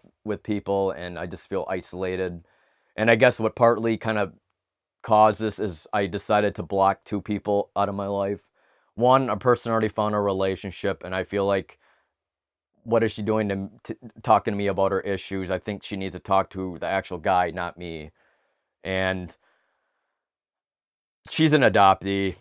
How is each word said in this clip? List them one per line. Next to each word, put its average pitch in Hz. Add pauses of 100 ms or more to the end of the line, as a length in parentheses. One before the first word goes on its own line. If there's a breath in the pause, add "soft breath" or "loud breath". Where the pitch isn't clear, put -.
(240)
with 104
people, 98
and 87
I 82
just 87
feel 95
isolated. 92 (540)
And 110
I 117
guess 123
what 110
partly 113
kind 110
of 98 (680)
caused 107
this 107
is 90
I 101
decided 101
to 101
block 95
two 104
people 101
out 101
of 98
my 98
life. 98 (540)
One, 127
a 107
person 120
already 110
found 107
a 104
relationship, 95
and 92
I 92
feel 98
like, 98 (1040)
what 113
is 107
she -
doing 107
to, 98 (140)
to, 117 (260)
talking 107
to 101
me 101
about 98
her 98
issues? 95
I 92
think 101
she -
needs 95
to 90
talk 98
to 92
the 90
actual 92
guy, 90
not 87
me. 82 (720)
And 95 (1900)
she's 156
an 147
adoptee. 98